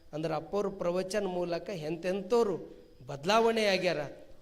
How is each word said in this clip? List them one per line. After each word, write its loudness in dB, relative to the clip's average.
ಅಂದ್ರೆ -2
ಅಪ್ಪವ್ರ -2
ಪ್ರವಚನ -2
ಮೂಲಕ -2
ಎಂತೆಂಥವ್ರು 0
ಬದಲಾವಣೆ 4
ಆಗ್ಯಾರ. 2